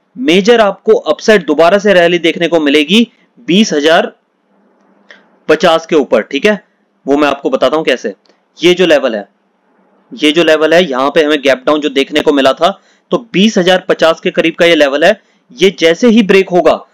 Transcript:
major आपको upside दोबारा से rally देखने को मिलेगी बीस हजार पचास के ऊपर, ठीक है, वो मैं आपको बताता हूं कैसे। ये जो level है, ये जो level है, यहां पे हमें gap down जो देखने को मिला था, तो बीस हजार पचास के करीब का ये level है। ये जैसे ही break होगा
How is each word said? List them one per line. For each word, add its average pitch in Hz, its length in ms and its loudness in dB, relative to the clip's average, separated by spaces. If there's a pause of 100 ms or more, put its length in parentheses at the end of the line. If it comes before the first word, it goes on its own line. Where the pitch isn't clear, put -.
(160)
major 190 440 2
आपको 202 320 0
upside 190 540 0
दोबारा 165 320 2
से 196 160 0
rally 175 240 2
देखने 170 300 -2
को 165 120 0
मिलेगी 151 460 0 (420)
बीस 196 240 0
हजार 156 400 0 (1400)
पचास 160 380 0
के 170 100 -2
ऊपर, 123 260 0
ठीक 139 240 -6
है, 208 160 -2 (440)
वो 139 100 0
मैं 147 120 0
आपको 139 220 -4
बताता 131 260 0
हूं 160 80 -4
कैसे। 120 300 -4 (440)
ये 170 160 2
जो 180 120 -2
level 131 280 0
है, 101 140 -10 (840)
ये 143 200 -2
जो 170 120 0
level 156 300 2
है, 180 100 2
यहां 135 260 -4
पे 160 120 2
हमें 151 200 -2
gap 131 240 -2
down 151 140 0
जो 147 100 -4
देखने 135 300 -4
को 156 120 0
मिला 135 200 0
था, 175 260 -2 (340)
तो 151 200 -4
बीस 208 260 0
हजार 185 300 0
पचास 165 320 0
के 180 100 -6
करीब 165 240 -2
का 175 120 0
ये 170 80 2
level 147 300 0
है। 202 160 0 (300)
ये 165 280 -2
जैसे 170 300 0
ही 226 140 4
break 190 280 0
होगा 156 240 2 (200)